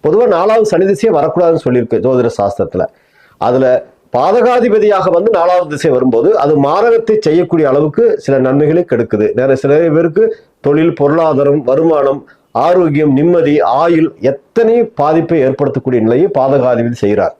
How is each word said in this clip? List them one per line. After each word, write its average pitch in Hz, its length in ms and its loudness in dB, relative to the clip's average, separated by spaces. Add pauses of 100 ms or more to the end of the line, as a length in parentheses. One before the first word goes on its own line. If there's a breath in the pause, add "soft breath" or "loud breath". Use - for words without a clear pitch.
பொதுவா 208 200 2 (120)
நாலாவது 214 360 2
சனி 180 180 2
திசையே 214 280 0
வரக்கூடாதுன்னு 165 460 0
சொல்லியிருக்கு 120 400 0
ஜோதிட 123 240 0 (100)
சாஸ்திரத்துல. 101 440 -2 (640 soft breath)
அதுல 123 180 2 (500)
பாதகாதிபதியாக 208 1000 0
வந்து 175 240 0
நாலாவது 180 340 0
திசை 151 220 -2
வரும்போது 127 340 0 (140)
அது 147 100 0 (160)
மாரகத்தை 226 460 0 (100)
செய்யக்கூடிய 165 460 0
அளவுக்கு 151 340 0 (200)
சில 139 100 0 (100)
நன்மைகளை 147 460 0
கெடுக்குது. 113 360 -2 (120)
நிறைய, 131 240 2
சில 139 100 0 (240)
பேருக்கு 170 260 0 (440 loud breath)
தொழில், 160 340 0
பொருளாதாரம், 143 580 0 (120)
வருமானம், 143 500 0 (460 soft breath)
ஆரோக்கியம், 156 520 0
நிம்மதி, 160 360 0 (260)
ஆயுள், 165 280 0 (220)
எத்தனை 220 460 -2 (240)
பாதிப்பை 160 460 0
ஏற்படுத்தக்கூடிய 131 600 -2
நிலையை 135 220 0 (100)
பாதகாதிபதி 123 640 0
செய்கிறார். 101 380 -2